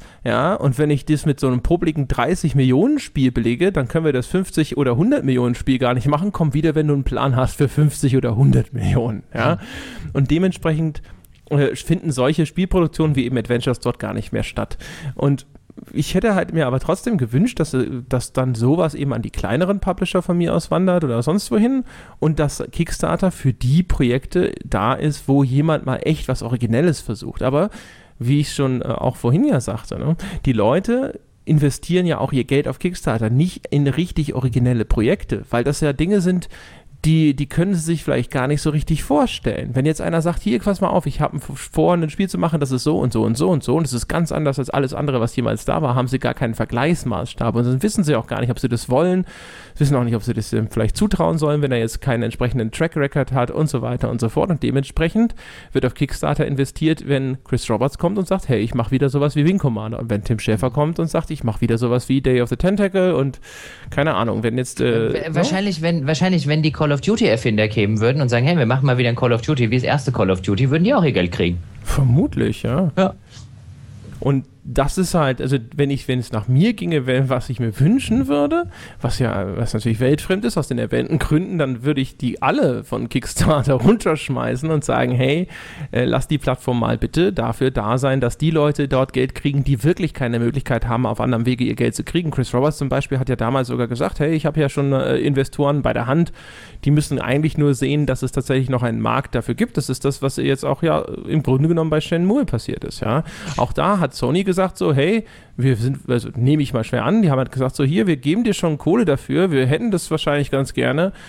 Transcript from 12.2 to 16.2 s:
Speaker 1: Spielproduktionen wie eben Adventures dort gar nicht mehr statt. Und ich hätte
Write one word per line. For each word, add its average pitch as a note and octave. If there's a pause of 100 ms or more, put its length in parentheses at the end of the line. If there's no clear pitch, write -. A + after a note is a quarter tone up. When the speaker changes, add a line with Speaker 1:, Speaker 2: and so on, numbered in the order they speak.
Speaker 1:
Spielproduktionen E3
wie C3+
eben B2+
Adventures A#2+
dort -
gar G2+
nicht G#2
mehr G#2+
statt. - (360)
Und C#3 (460)
ich -
hätte G3